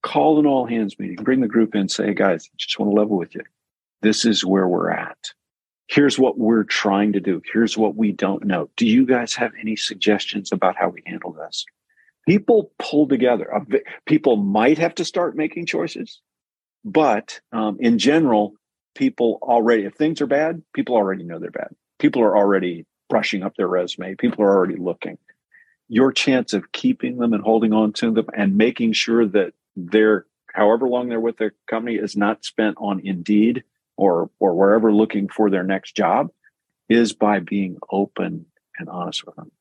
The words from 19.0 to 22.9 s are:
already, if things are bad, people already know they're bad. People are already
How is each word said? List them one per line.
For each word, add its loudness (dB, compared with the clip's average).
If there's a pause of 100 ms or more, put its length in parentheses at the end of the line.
already, 2
if -12
things -2
are -2
bad, -2 (120)
people -4
already 0
know -12
they're -10
bad. -12 (220)
People 2
are 4
already 2 (240)